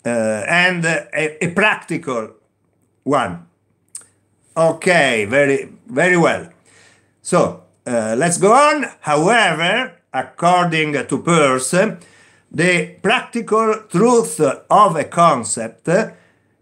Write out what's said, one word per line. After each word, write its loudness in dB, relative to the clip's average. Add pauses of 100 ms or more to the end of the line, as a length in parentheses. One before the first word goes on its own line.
uh, -4
and 0
a, -4
a -4
practical -4 (720)
one. -4 (1080)
Okay, 2
very, 0 (140)
very 0
well. 0 (720)
So, -2 (220)
uh, -2
let's -2
go 4
on. 2 (140)
However, 0 (200)
according 0 (140)
to -4
Peirce, 0 (760)
the -2
practical -2
truth 2
of 2
a -2
concept -2 (720)